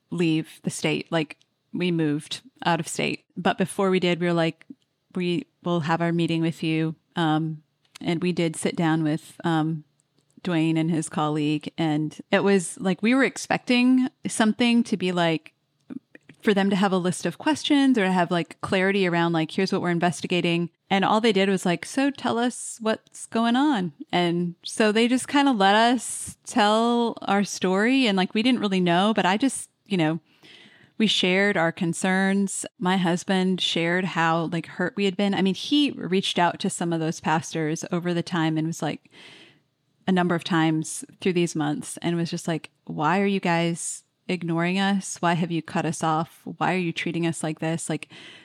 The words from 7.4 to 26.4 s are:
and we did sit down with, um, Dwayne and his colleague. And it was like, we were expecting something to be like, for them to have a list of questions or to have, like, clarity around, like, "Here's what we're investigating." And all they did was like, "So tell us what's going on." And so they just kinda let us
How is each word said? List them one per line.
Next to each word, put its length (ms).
and 220
we 100
did 240
sit 180
down 280
with, 420
um, 400
Dwayne 360
and 120
his 200
colleague. 640
And 400
it 100
was 380
like, 220
we 120
were 80
expecting 840
something 580
to 120
be 160
like, 400
for 140
them 160
to 60
have 160
a 60
list 280
of 100
questions 600
or 60
to 80
have, 180
like, 320
clarity 440
around, 260
like, 180
"Here's 220
what 100
we're 80
investigating." 800
And 160
all 160
they 120
did 180
was 160
like, 180
"So 260
tell 280
us 420
what's 460
going 300
on." 360
And 420
so 280
they 160
just 200
kinda 240
let 220
us 600